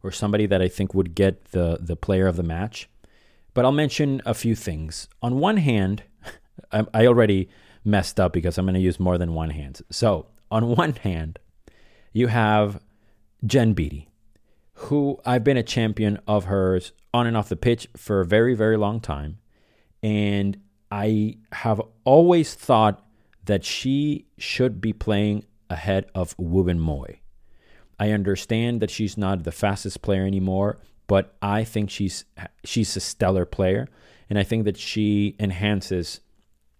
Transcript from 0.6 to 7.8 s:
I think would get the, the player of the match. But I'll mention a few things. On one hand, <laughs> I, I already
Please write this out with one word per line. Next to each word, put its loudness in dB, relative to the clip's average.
I 2
think -4
would 0
get 0
the, 0
the -6
player 0
of 0
the -2
match. -6
But 4
I'll 4
mention 0
a -2
few 0
things. -8
On 0
one 2
hand, 2
<laughs> -20
I, 2
I 6
already 4